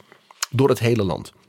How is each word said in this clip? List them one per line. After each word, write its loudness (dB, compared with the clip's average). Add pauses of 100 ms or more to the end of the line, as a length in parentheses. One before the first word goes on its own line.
(500)
door 2
het 0
hele 0
land. -6 (160)